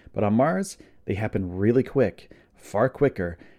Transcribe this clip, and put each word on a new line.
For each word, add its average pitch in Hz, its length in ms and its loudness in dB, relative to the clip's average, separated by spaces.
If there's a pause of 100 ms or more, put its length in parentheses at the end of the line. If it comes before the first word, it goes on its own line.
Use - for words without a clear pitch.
(120)
But 104 140 -2
on 104 80 2
Mars, 170 440 0 (280)
they - 80 -4
happen 95 420 -4
really 113 260 4
quick, - 480 -2 (240)
far - 360 -2
quicker, 92 480 -2 (220)